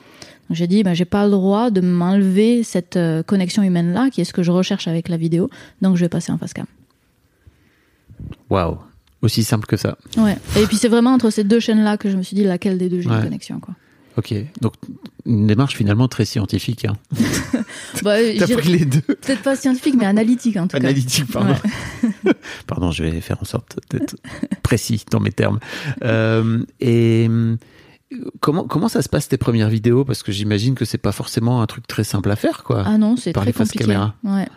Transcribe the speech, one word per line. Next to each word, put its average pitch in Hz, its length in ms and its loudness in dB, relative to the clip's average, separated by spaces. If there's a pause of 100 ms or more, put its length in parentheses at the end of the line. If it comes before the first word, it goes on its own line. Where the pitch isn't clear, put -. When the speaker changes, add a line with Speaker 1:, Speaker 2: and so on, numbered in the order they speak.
(480)
Speaker 1:
Donc 170 80 -2
j'ai 170 100 0
dit, 196 160 4
bah, 185 120 2
j'ai 170 100 0
pas 202 220 0
le 208 40 4
droit 202 400 2
de 190 120 2
m'enlever 190 800 4
cette, - 340 -4
euh, 165 260 0
connexion 190 400 0
humaine-là, 180 480 2
qui 180 120 -2
est - 20 0
ce - 80 -6
que 190 100 0
je 170 80 2
recherche 185 380 0
avec 165 220 -2
la 170 80 -2
vidéo, 170 320 0 (320)
donc 190 140 4
je 170 80 0
vais 170 40 2
passer 170 240 -4
en 165 60 -2
face - 160 -10
cam. - 100 -8 (1900)
Speaker 2:
Waouh, 85 280 0 (440)
aussi 113 220 0
simple 110 220 -2
que 110 100 0
ça. - 220 -4 (180)
Speaker 1:
Ouais. 214 200 2 (220)
Et 208 80 4
puis 220 100 0
c'est 226 120 2
vraiment 240 240 4
entre 240 180 4
ces 214 140 0
deux 226 160 4
chaînes-là 214 380 2
que 208 120 -4
je 196 60 0
me 185 60 -2
suis 180 120 -8
dit 202 100 2
laquelle 185 340 0
des 180 100 -2
deux 175 120 -2
j'ai 175 100 -2
Speaker 2:
Ouais. 113 60 2
Speaker 1:
une 110 80 2
connexion, - 360 -8
quoi. - 140 -16 (420)
Speaker 2:
Ok, - 180 -4 (260)
donc 117 120 -2 (540)
une 107 200 2
démarche 117 300 2
finalement 107 320 2
très 113 160 -2
scientifique, 107 640 -4
hein. 107 80 -2 (180)
Speaker 1:
<laughs> - 60 -2 (840)
Bah, 202 140 2
Speaker 2:
T'as 226 180 2
Speaker 1:
je - 100 2
dirais 220 160 2
Speaker 2:
pris 165 180 2
les 160 60 2
deux. 143 160 2
Speaker 1:
peut-être - 420 -2
pas 269 140 0
scientifique, 262 400 0
mais 226 100 4
analytique 220 500 2
en 175 100 0
tout - 100 -4
Speaker 2:
Analytique, 131 500 0
Speaker 1:
cas. - 140 -8
Speaker 2:
pardon. 127 140 4 (680)
Speaker 1:
Ouais. 370 80 4 (180)
Speaker 2:
<laughs> - 160 -18
Pardon, 87 240 -2
je 80 140 -4
vais 80 160 -2
faire - 200 -6
en - 40 -8
sorte - 340 -8 (120)
d'être - 260 -4 (460)
précis 117 480 -2
dans 110 100 2
mes 104 120 0
termes. 104 260 0 (460)
Euh, 113 600 2 (160)
et, 117 480 4
hum, 113 280 0 (840)
comment, - 240 0
comment 113 240 -2
ça - 140 0
se - 60 -6
passe 151 200 -2
tes 131 100 0
premières 113 320 2
vidéos ? 117 340 4
Parce 127 180 -4
que 107 100 -6
j'imagine 104 420 0
que 120 100 -2
c'est - 140 -4
pas 101 140 -2
forcément 117 500 -2
un 107 40 2
truc - 200 -14
très - 180 -4
simple 98 260 -2
à 104 60 2
faire, - 280 -2
quoi. 113 220 0
Speaker 1:
Ah 214 120 2
non, 214 180 2
c'est 196 160 -6
Speaker 2:
Parler 202 200 0
Speaker 1:
très - 120 -4
Speaker 2:
face 214 40 0
Speaker 1:
compliqué. 196 180 -2
Speaker 2:
caméra. 196 280 2 (100)
Speaker 1:
Ouais. 196 220 -2 (100)